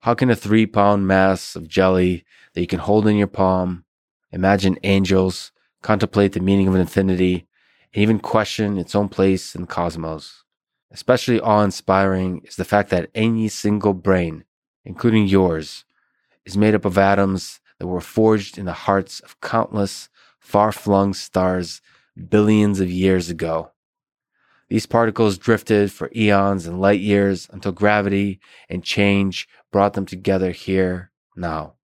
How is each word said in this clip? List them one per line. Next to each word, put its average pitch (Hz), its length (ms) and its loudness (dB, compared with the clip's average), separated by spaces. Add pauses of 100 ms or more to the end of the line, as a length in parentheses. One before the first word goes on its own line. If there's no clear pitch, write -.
How 117 140 0
can 127 140 0
a 117 80 4
three-pound 104 680 2
mass 95 500 0
of 82 120 -14
jelly 92 560 0 (300)
that 87 60 -4
you 87 60 -2
can 87 140 -4
hold 104 260 2
in 107 100 2
your 104 120 2
palm, 92 560 -2 (480)
imagine 95 500 2
angels, 95 720 0 (300)
contemplate 101 500 0
the 90 80 -4
meaning 98 260 2
of 95 80 2
infinity, 92 720 0 (480)
and 101 80 0
even 110 160 2
question 104 580 -2
its 87 180 -8
own 101 140 0
place 95 460 0
in 90 80 -10
the 90 60 -10
cosmos? 80 760 -8 (480)
Especially 123 500 0
awe-inspiring 95 1040 0
is - 120 -20
the 92 80 -6
fact 101 260 0
that 87 240 -2
any 113 320 0
single 104 460 0
brain, 90 520 -2 (400)
including 107 420 2
yours, 92 580 0 (600)
is 95 100 -8
made 107 180 4
up 107 120 0
of 92 100 0
atoms 98 640 0 (180)
that 90 80 -10
were 90 140 -6
forged 110 560 0
in 104 80 -10
the 90 80 -6
hearts 98 480 -4
of - 220 -20
countless - 680 -4 (320)
far-flung 101 720 0
stars 92 720 -4 (460)
billions 104 520 2
of 90 100 0
years 92 380 0
ago. 82 420 -6 (1000)
These 110 160 -2
particles 110 500 0
drifted 101 560 0
for - 240 -12
eons 98 500 0
and 87 140 -8
light 98 200 2
years 101 520 0
until 98 200 -8
gravity 101 680 0 (280)
and 90 140 -8
change 98 640 0 (240)
brought 101 220 2
them 98 140 -6
together 92 460 -2
here 92 580 -4 (260)
now. 78 380 -10 (120)